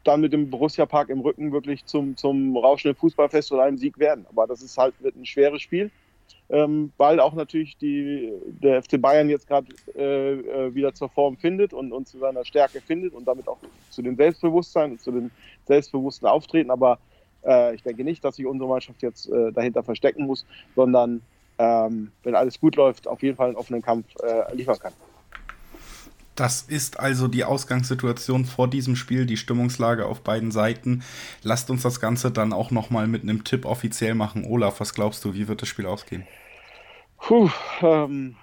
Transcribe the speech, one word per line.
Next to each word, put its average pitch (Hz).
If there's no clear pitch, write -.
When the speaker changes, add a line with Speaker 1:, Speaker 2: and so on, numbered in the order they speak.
Speaker 1:
dann 147
mit 151
dem 147
Borussia 147
Park 147
im 135
Rücken 147
wirklich 143
zum, 139
zum 135
rauschenden 139
Fußballfest 151
oder 135
einem 139
Sieg 135
werden. 143
Aber 113
das 120
ist 131
halt, 131
wird 131
ein 127
schweres 143
Spiel, 202
ähm, 151
weil 151
auch 156
natürlich 156
die, 143
der 135
F -
C 143
Bayern 147
jetzt 147
grad, 139
äh, 139
äh, 131
wieder 139
zur 139
Form 139
findet 190
und, 131
und 131
zu -
seiner 131
Stärke 143
findet 170
und 120
damit 127
auch -
zu -
dem 123
Selbstbewusstsein 160
und 117
zu -
dem 120
selbstbewussten 139
Auftreten. 139
Aber, 127
äh, 123
ich -
denke 123
nicht, 160
dass 139
sich 135
unsere 131
Mannschaft 127
jetzt, -
äh, 113
dahinter 117
verstecken 143
muss, 135
sondern, 123
ähm, 113
wenn 120
alles 123
gut 156
läuft, 135
auf -
jeden 135
Fall 127
einen 117
offenen 117
Kampf, 117
äh, 113
liefern 127
kann. 107
Speaker 2:
Das 127
ist -
also 127
die 117
Ausgangssituation 127
vor 165
diesem 127
Spiel, 127
die 113
Stimmungslage 120
auf 104
beiden 110
Seiten. 117
Lasst 123
uns 127
das 123
Ganze 120
dann 107
auch 98
noch 113
mal 110
mit 113
einem 107
Tipp 127
offiziell 113
machen. 107
Olaf, 110
was -
glaubst 107
du, 104
wie 101
wird 107
das 101
Spiel -
ausgehen? 92
Speaker 1:
Puh, 226
ähm, 143